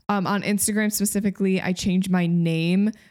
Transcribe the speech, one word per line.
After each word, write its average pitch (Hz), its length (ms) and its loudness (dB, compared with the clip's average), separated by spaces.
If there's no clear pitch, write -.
um, 202 180 0
on 202 160 0
Instagram 208 500 0
specifically, 196 680 0
I - 120 -2
changed 185 380 0
my 180 160 2
name 170 680 2